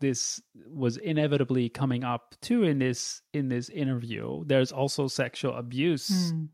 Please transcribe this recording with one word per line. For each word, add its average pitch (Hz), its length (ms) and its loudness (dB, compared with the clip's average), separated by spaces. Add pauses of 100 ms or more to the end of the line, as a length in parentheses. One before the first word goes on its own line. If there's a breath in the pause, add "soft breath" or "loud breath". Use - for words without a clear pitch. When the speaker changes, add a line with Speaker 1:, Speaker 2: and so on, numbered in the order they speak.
Speaker 1:
this - 420 -2 (240)
was 131 300 0
inevitably 143 720 2
coming 127 340 -2
up 120 400 -4
too 240 220 2
in 143 160 2
this, - 420 -2 (100)
in 139 160 0
this 123 200 -2
interview. 123 760 -4
There's 135 280 4
also 135 340 0
sexual 127 480 -2
abuse 156 800 0
Speaker 2:
Hmm. 160 220 -2